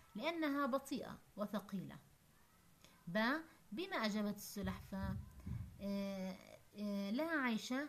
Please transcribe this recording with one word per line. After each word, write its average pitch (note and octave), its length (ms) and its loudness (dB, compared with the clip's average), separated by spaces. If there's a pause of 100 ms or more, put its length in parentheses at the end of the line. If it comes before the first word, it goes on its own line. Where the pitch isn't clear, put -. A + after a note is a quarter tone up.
(160)
لأنها C#4+ 500 2
بطيئة C4+ 540 0 (160)
وثقيلة. F#3+ 600 -2 (1120)
ب، E3+ 120 2 (520)
بما F#4 240 -2
أجابت G#3 400 4
السلحفاة؟ G3 800 -2 (640)
آه، G3 800 -2 (160)
آه، G3+ 360 0
"لا B3+ 120 2
عيش C4 500 2 (160)